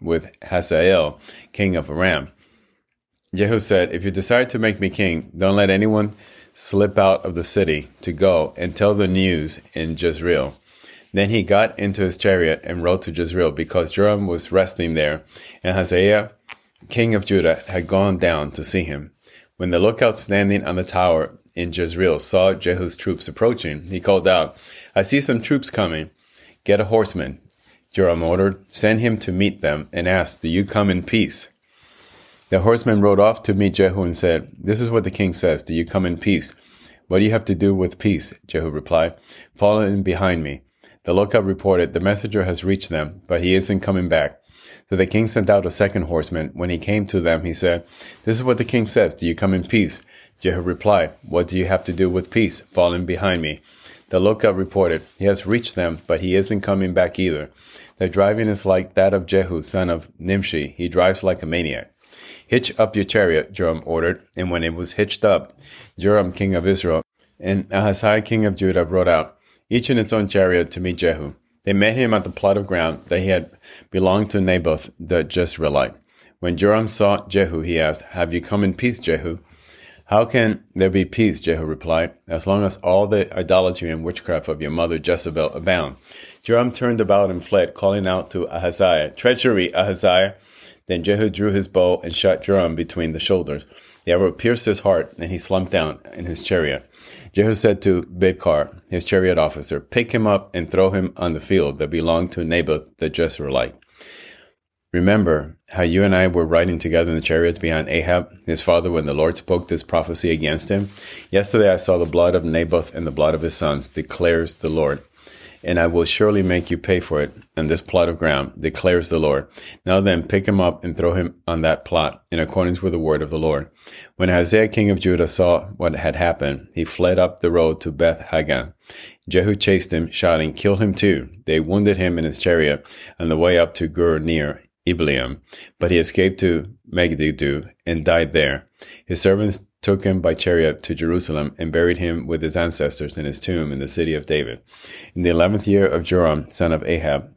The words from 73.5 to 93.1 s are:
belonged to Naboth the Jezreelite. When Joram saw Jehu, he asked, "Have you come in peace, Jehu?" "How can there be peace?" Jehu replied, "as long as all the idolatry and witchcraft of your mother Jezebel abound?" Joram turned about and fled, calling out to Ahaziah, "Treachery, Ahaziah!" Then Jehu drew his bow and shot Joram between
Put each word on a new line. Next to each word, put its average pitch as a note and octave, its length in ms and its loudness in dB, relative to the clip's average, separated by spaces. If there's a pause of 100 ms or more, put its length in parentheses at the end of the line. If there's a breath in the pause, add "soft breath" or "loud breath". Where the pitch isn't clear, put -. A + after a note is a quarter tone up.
belonged F#2+ 380 2
to G#2 100 -2
Naboth F2+ 580 0
the E2 280 -2
Jezreelite. D2 680 -2 (440 soft breath)
When F2 160 -2
Joram G#2 320 2
saw G2+ 400 0
Jehu, F2+ 320 0
he E2 180 -2
asked, D#2 260 0 (100)
"Have E2+ 200 -4
you F2 60 -2
come G2+ 240 -2
in F#2+ 100 0
peace, A#2+ 260 -2
Jehu?" E2 400 -4 (640 loud breath)
"How A2 200 2
can A2+ 380 0 (100)
there F#2 160 2
be F#2 160 2
peace?" G#2+ 340 0
Jehu D#2+ 260 -2
replied, E2 460 -2 (160)
"as E2 200 -6
long G2 160 2
as F#2 140 -4
all F#2 280 2
the G2 320 0
idolatry F2+ 540 0
and D#2+ 120 -6
witchcraft E2+ 440 -6
of D2+ 120 -6
your D2+ 120 -6
mother E2 260 -2
Jezebel D#2+ 540 -2
abound?" E2 460 -2 (440 loud breath)
Joram A#2+ 300 2
turned A#2+ 280 -2
about G2+ 300 4
and F2+ 140 -6
fled, F#2 320 0
calling G2 320 0
out F#2 240 -2
to F2 180 -4
Ahaziah, E2+ 600 0
"Treachery, A#2+ 640 2
Ahaziah!" F#2+ 580 2 (540 loud breath)
Then F2 160 -2
Jehu G2+ 260 2
drew G2+ 220 -2
his G2 160 -2
bow F2+ 360 2
and E2+ 120 -8
shot F#2+ 260 0
Joram F2+ 340 0
between E2 360 -4